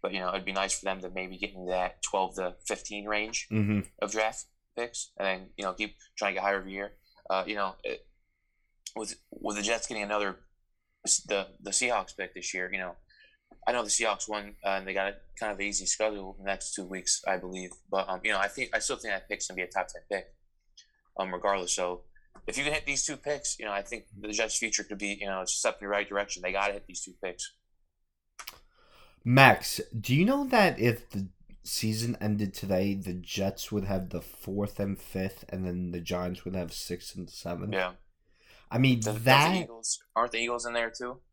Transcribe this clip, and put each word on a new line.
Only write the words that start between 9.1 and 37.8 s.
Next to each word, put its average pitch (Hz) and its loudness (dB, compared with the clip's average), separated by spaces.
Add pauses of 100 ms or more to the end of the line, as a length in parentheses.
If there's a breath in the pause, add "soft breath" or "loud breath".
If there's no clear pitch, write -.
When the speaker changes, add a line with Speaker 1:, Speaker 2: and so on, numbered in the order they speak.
Speaker 1:
with - -4
the 104 -2
Jets 110 0
getting 110 -4
another, 104 0 (880)
the, 98 2 (140)
the 101 -8
Seahawks 110 0
pick 92 -6
this 90 -6
year, 92 -4
you 95 -4
know, 90 -6 (720 soft breath)
I 117 2
know 123 2
the 107 -2
Seahawks 107 2
won, 104 -6
uh, 98 2
and 95 0
they 95 -4
got 98 2
a 98 -6 (220)
kind 107 -2
of 98 -6
easy 101 -2
schedule 101 0
the 95 -16
next 98 -4
two 98 -6
weeks, 92 -2
I 95 2
believe. 92 -8 (180)
But, 95 0
um, 92 -4
you 110 2
know, 98 2
I 101 2
think, 131 -6
I 110 2
still - -2
think 104 -4
that 95 -8
pick's - -4
gonna 92 -8
be 92 -4
a 90 -4
top 92 -2
ten - -14
pick, 95 -6 (840 soft breath)
um, 95 -2
regardless. 92 0
So 90 -2 (460)
if 127 -4
you 143 -2
can 147 2
hit 151 -2
these 139 -2
two 143 -4
picks, - -4
you 117 -10
know, 104 -4
I 101 -2
think 107 -10 (120)
the 107 -8
Jets' 110 0
future 110 0
could 101 -8
be, 101 -4
you 101 -6
know, 95 -2
it's 92 -4
a - -2
step - 0
in 101 -8
the - -4
right 101 0
direction. 101 -4
They 92 -4
gotta 101 0
hit 101 -10
these 92 -10
two 95 -12
picks. 92 -8 (1700 soft breath)
Speaker 2:
Max, 123 10 (180)
do 123 2
you 160 8
know 277 4
that 233 6
if 113 4
the 98 -2 (340)
season 110 0
ended 104 2
today, 98 2
the 92 -2
Jets - -2
would 101 2
have 92 0
the 85 -2
fourth - -4
and 98 -2
fifth, - -4
and 92 -4
then 90 -2
the 87 -4
Giants 90 -2
would 92 -4
have 85 -2
six - -8
and 90 -10
seven? 90 -6
Speaker 1:
Yeah. 92 0 (800 soft breath)